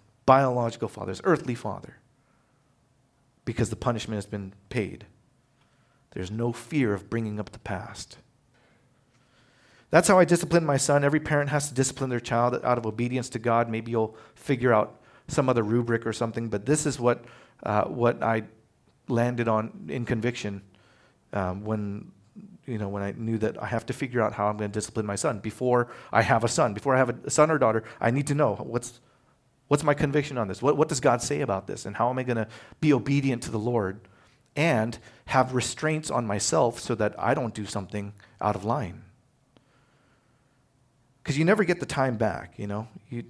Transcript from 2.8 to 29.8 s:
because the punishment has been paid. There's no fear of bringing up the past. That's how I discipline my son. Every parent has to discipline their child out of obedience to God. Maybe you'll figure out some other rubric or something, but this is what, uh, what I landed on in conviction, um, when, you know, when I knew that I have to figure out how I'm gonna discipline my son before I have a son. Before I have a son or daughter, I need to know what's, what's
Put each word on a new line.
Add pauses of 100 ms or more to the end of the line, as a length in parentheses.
because
the
punishment
has
been (160)
paid. (1040)
There's
no
fear
of
bringing
up
the
past. (1700)
That's
how
I
discipline
my
son.
Every
parent
has
to
discipline
their
child
out
of
obedience
to
God.
Maybe
you'll (200)
figure
out (260)
some
other
rubric
or
something,
but
this
is
what, (400)
uh,
what
I (640)
landed
on
in
conviction, (720)
um,
when, (540)
you
know,
when
I
knew
that
I
have
to
figure
out
how
I'm
gonna
discipline
my
son
before (200)
I
have
a
son.
Before
I
have (160)
a
son
or
daughter, (160)
I
need
to
know
what's, (680)
what's